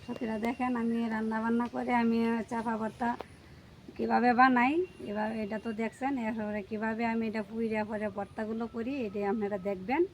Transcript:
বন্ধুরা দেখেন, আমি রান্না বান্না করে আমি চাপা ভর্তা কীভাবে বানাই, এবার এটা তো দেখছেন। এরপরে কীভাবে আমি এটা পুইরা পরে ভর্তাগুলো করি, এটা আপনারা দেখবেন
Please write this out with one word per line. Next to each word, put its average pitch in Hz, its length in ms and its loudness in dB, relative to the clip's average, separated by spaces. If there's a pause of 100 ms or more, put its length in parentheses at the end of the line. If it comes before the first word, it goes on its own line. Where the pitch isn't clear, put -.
বন্ধুরা 226 280 -4 (120)
দেখেন, 254 240 0 (100)
আমি 233 160 0 (160)
রান্না 220 300 -2
বান্না 233 300 2
করে 247 180 -2 (100)
আমি 226 160 4 (320)
চাপা 226 300 -2
ভর্তা 220 300 -2 (880)
কীভাবে 226 340 4 (100)
বানাই, 254 320 8 (380)
এবার 214 180 -2 (160)
এটা 208 200 -4
তো 233 60 -4 (100)
দেখছেন। 254 320 -2 (140)
এরপরে 214 420 -2
কীভাবে 220 340 -2 (100)
আমি 226 180 0
এটা 214 180 -4
পুইরা 220 420 0
পরে 214 160 -2 (100)
ভর্তাগুলো 220 480 -4 (100)
করি, 233 180 -4 (140)
এটা 202 120 -4 (140)
আপনারা 208 260 0 (100)
দেখবেন 202 340 0 (100)